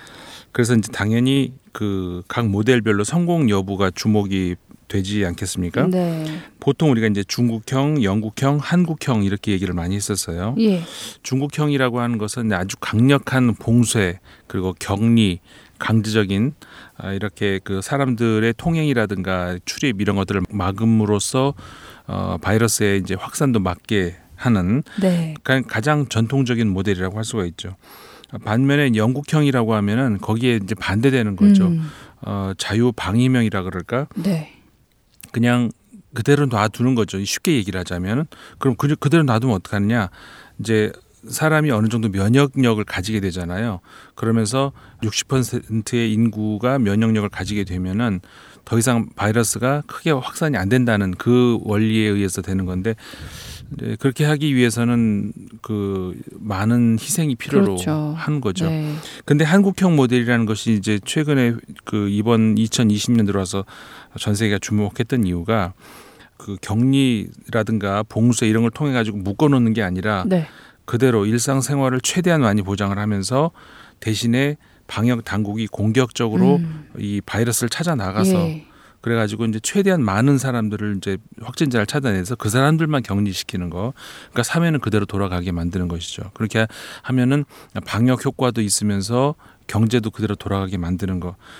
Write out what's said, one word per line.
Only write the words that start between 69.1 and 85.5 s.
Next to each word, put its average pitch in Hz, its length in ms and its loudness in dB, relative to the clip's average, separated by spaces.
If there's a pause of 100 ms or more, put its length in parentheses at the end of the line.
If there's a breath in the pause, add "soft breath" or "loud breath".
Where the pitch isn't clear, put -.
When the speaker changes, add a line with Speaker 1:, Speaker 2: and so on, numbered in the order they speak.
Speaker 1:
묶어놓는 117 540 2
게 110 100 0
아니라 92 440 -2
Speaker 2:
네. 180 200 2 (380 loud breath)
Speaker 1:
그대로 117 420 2
일상생활을 131 760 0
최대한 170 400 2
많이 104 200 2
보장을 98 340 -2
하면서 107 560 0 (480 loud breath)
대신에 117 560 0 (320 soft breath)
방역 117 360 0
당국이 104 440 -4
공격적으로 113 880 2
Speaker 2:
음. 160 320 -6 (100)
Speaker 1:
이 101 260 -4
바이러스를 117 460 -2
찾아 165 240 -4
나가서 107 400 0
Speaker 2:
예. 160 320 -2 (340 soft breath)
Speaker 1:
그래가지고 113 460 -2
이제 110 160 -2
최대한 190 400 2
많은 117 360 4
사람들을 107 580 -2
이제 95 200 -4 (240)
확진자를 120 460 0
찾아내서 110 480 -2
그 110 160 -4
사람들만 151 540 2
격리시키는 98 640 -4
거. 98 240 -6 (360 loud breath)
그러니까 120 120 0
사회는 165 380 0
그대로 104 260 0
돌아가게 92 440 -2